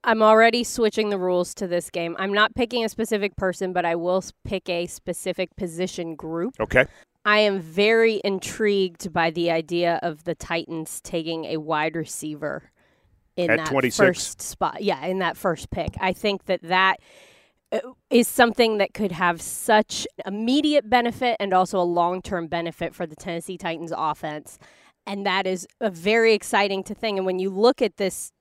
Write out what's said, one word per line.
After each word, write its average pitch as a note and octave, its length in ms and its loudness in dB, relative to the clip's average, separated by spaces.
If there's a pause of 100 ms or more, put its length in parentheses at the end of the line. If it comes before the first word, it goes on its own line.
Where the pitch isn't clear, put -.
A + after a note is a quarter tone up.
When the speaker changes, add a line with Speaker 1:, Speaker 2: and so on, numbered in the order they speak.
Speaker 1:
I'm A3 180 2
already A3+ 420 8
switching G#3+ 460 0
the G3+ 80 -2
rules F3+ 380 0
to G3 120 -6
this F3 220 -4
game. E3+ 300 -4
I'm G3 120 -2
not G#3+ 240 2
picking A#3+ 300 -2
a G#3 40 -2
specific G#3 460 -2
person, F#3 380 -2
but F3 100 0
I E3+ 120 0
will F3 220 0
s-, - 140 -4 (140)
pick F#3+ 240 -6
a F3 180 -2
specific - 720 -6
position E3+ 580 -6
group. E3 460 -6
Speaker 2:
Okay. B2+ 240 4 (400)
Speaker 1:
I G#3 140 4
am G3+ 200 2
very G#3+ 640 2
intrigued F#3+ 880 -2
by E3 200 0
the E3+ 200 -2
idea E3+ 520 0
of D#3+ 200 -8
the E3+ 120 -6
Titans - 680 -8
taking D#3+ 440 -6
a D#3+ 120 -6
wide D#3 400 -2
receiver D3+ 760 -8 (640)
in F3 160 0
Speaker 2:
At A2+ 60 6
Speaker 1:
that A2 100 -2
Speaker 2:
twenty-six? B2+ 300 0
Speaker 1:
first - 440 2
spot. - 420 -6
Yeah, D#3 220 -2
in F#3 140 -2
that F3 180 -2
first E3+ 340 -4
pick. D#3 280 -6
I F#3 140 0
think G3+ 320 -4
that F#3 180 -2
that, F#3 360 2 (720)
uh, A3 60 -2 (300)
is A#3 200 6
something A3+ 480 4
that G3+ 160 0
could G#3 180 -4
have F3 300 0
such - 680 0 (180)
immediate B3 640 0
benefit A#3+ 520 0
and G3 120 0
also F#3 280 2
a - 20 2
long-term F3 640 -2
benefit E3+ 480 -6
for F3 100 -6
the D#3 100 -16
Tennessee E3+ 420 -10
Titans E3 360 -8
offense. D3+ 640 -6 (480)
And G3+ 200 -8
that F#3+ 220 2
is F#3 200 -2 (140)
a A3 80 0
very A3 440 4
exciting G3+ 520 0
to G#3+ 80 -10
thing. G#3 240 -4
And F#3+ 80 -2
when F#3 140 0
you F#3+ 100 0
look G#3+ 320 4
at A3 160 0
this - 440 -4